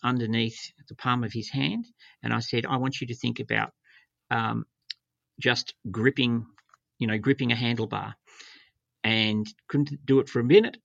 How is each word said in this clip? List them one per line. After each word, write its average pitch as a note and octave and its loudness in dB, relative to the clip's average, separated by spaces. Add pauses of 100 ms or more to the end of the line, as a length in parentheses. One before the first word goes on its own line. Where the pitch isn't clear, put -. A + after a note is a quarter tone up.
underneath A#2 -2 (160)
the A#2+ -18
palm B2 -2
of G2+ -6
his A2+ -8
hand, F3+ -2 (360)
and A#2 -4
I A2+ 0
said, A#2 -2
"I C3 -2
want C3 -4
you A#2+ -8
to A#2+ -10
think A#2+ -4
about, A2+ -4 (560)
um, A2+ -2 (760)
just - 0 (160)
gripping, A#2 2 (520)
you A#2+ 0
know, A2 0
gripping C3 2
a A#2 0
handlebar." A2 -4 (920)
And A2 2 (140)
couldn't C#3+ -2
do C3+ 6
it C3 0
for B2 -2
a A#2 2
minute, G3+ 6